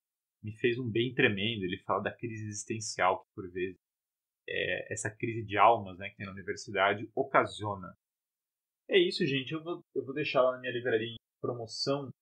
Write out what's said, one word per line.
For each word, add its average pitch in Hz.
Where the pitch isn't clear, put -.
me 107
fez 120
um 127
bem 120
tremendo. 107
Ele 90
fala 101
da 101
crise 110
existencial 104
que, -
por 95
vezes, 90
é, 92
essa 107
crise 113
de 98
almas, 101
né, 98
que -
tem 98
na 95
universidade, 98
ocasiona. 104
É 202
isso, 180
gente. 135
Eu 156
vou, 160
eu 135
vou 131
deixar 139
lá 127
na 127
minha 127
livraria 117
em 113
promoção 123